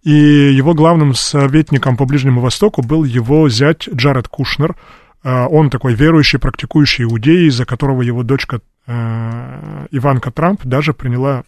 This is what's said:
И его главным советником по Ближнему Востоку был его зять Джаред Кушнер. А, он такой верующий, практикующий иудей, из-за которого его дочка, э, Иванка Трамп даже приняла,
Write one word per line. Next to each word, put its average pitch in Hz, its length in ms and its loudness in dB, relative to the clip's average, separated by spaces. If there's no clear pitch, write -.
И 156 80 0
его 147 640 4
главным 156 400 4
советником 139 840 0
по 135 100 0
Ближнему 131 340 0
Востоку 131 420 -2
был 151 220 0
его 131 440 2
зять 139 460 0
Джаред 131 340 -2
Кушнер. 147 460 -4
А, 127 260 -2
он 151 200 2
такой 123 260 -2
верующий, 147 440 2
практикующий - 640 -2
иудей, 135 440 2
из-за 123 180 0
которого 131 340 -2
его 120 220 -2
дочка, 123 380 -4
э, 117 1040 -8
Иванка 131 400 -2
Трамп 180 340 -2
даже 147 300 -2
приняла, 127 540 -4